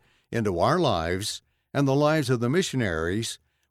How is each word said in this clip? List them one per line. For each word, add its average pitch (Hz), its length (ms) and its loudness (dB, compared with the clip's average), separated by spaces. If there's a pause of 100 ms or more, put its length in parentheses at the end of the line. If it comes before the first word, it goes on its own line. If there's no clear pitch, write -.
(320)
into 104 280 0
our 127 180 4
lives 95 640 -2 (320)
and 139 120 0
the 135 80 2
lives 147 360 2
of 123 100 0
the 117 80 -2
missionaries, 110 920 -2 (320)